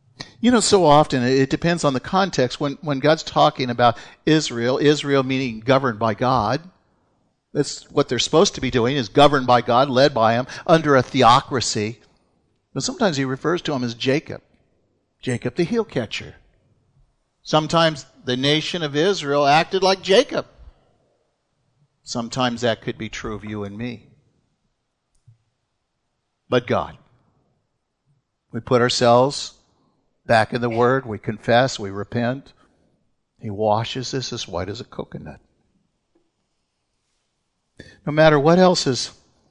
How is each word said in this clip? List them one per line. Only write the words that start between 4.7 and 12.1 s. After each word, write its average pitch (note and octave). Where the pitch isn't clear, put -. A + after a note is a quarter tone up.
Israel C#3+
meaning C3
governed B2+
by A2
God, B2
that's -
what C#3+
they're B2
supposed -
to C#3+
be C3
doing, A#2+
is B2+
governed C#3+
by B2
God, B2
led C3+
by A2+
Him, B2
under D3+
a B2+
theocracy. A#2+